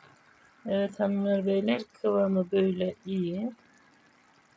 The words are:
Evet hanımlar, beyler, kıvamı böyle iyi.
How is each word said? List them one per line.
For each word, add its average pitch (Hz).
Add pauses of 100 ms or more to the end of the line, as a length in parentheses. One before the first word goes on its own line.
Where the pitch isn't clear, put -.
(680)
Evet 196
hanımlar, 202
beyler, 98 (200)
kıvamı 196
böyle 185 (120)
iyi. 190 (1040)